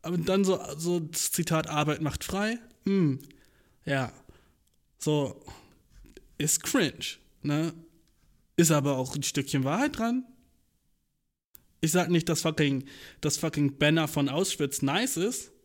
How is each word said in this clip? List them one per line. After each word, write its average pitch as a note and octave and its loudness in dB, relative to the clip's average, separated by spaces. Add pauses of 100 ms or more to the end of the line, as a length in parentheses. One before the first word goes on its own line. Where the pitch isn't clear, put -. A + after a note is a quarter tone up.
Aber F3 -2
dann F#3+ 4
so, F#3 2 (160)
so E3+ -2
das - -4
Zitat, D#3+ 0
„Arbeit D3+ 0
macht D3 -4
frei“, G#3+ -2 (260)
hm, F3+ 2 (680)
ja. C3+ -2 (840)
So, D3+ -2 (960)
ist - 0
cringe, - 0 (240)
ne? D3+ 0 (840)
Ist E3+ 6
aber C#3+ 4
auch B2+ -4
ein C#3+ -4
Stückchen C#3 0
Wahrheit A3+ 0
dran. A#3+ 0 (1600)
Ich D#3 0
sag F3 2
nicht, E3+ 4
dass E3 0
fucking, D3 0 (380)
das - -2
fucking D3 0
Banner D3+ 4
von C#3+ 0
Auschwitz D3 -2
nice F3+ 0
ist G3+ -4 (140)